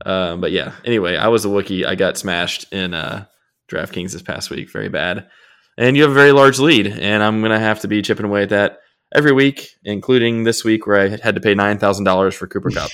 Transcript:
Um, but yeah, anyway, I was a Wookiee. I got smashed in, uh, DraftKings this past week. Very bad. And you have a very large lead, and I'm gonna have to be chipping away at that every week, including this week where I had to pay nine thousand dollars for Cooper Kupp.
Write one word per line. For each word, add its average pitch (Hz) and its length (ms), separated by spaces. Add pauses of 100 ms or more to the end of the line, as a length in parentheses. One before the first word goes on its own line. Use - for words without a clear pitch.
Um, 92 360
but 82 100
yeah, 85 220 (120)
anyway, 92 320
I 107 120
was 113 160
a - 20
Wookiee. 95 380
I 95 100
got 92 220
smashed 87 540
in, 92 220
uh, 101 320 (440)
DraftKings 92 440
this 82 100
past - 260
week. - 220
Very - 180
bad. 90 380 (500)
And 123 180
you 143 80
have 147 80
a 135 40
very 143 160
large 135 280
lead, 135 280
and 104 340
I'm 107 200
gonna 110 180
have 107 220
to 104 60
be 104 140
chipping 104 240
away 101 180
at 101 60
that 101 300 (340)
every 147 180
week, 135 380 (140)
including 117 600
this 113 200
week 110 240
where 101 120
I 98 80 (140)
had 107 140
to 95 60
pay 104 120
nine 101 240
thousand 98 280
dollars 95 280
for - 140
Cooper - 240
Kupp. 76 220